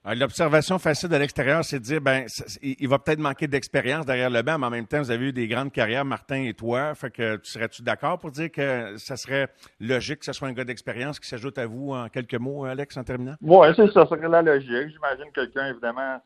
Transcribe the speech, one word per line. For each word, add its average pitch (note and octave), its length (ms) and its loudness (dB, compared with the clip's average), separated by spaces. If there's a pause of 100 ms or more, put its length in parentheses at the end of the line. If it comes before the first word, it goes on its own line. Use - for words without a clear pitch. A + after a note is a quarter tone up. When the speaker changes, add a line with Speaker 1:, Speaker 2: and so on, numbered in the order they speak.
Speaker 1:
Ah, G#2+ 60 -4
l'observation D3+ 640 2
facile E3 320 -2
de E3 60 2
l'extérieur, C#3+ 500 0
c'est C#3 140 -6
de A2 40 -10
dire, D3+ 160 -2
ben, C3 280 0
c-, - 180 -10
c-, - 160 -16
il, C3+ 160 -6
il C#3+ 100 -2
va C3 120 2
peut-être D#3 180 0
manquer D3 300 -2
d'expérience C#3 580 -2
derrière B2+ 240 0
le A#2 140 2
banc, D#3 160 0
mais B2+ 80 0
en - 20 0
même A#2 160 -6
temps, D3+ 140 -2
vous C3 100 -2
avez B2 200 0
eu C3+ 40 -6
des A#2+ 140 -2
grandes B2+ 240 -2
carrières, B2+ 340 0
Martin C3+ 380 -4
et A2+ 100 -4
toi. B2 400 -2
Fait C#3 160 -10
que, A2 280 -4
tu - 120 -16
serais-tu A2+ 320 -8
d'accord C#3+ 380 -2
pour E3 100 -12
dire D#3 220 -8
que B2 460 -4
ça B2 200 -10
serait C3+ 300 -2 (320)
logique B2 400 -2
que - 60 -16
ce C#3 80 -8
soit C#3 140 -8
un B2+ 60 -6
gars B2+ 100 -6
d'expérience B2 560 -8
qui - 80 -18
s'ajoute B2+ 300 -8
à B2 80 -4
vous C3+ 280 -8
en A#2+ 160 -6
quelques B2+ 260 -6
mots, C3+ 300 -4
Alex, C3 320 -8
en B2+ 60 -8
terminant ? B2+ 380 -8
Speaker 2:
Ouais, D#3+ 320 10
c'est G#3+ 140 8
ça, F3+ 180 8
ça C#3+ 40 -12
serait D#3+ 200 -4
la E3 140 6
logique. C#3 460 2
J'imagine D3 440 -8
quelqu'un, C3+ 380 -4
évidemment, B2 540 -6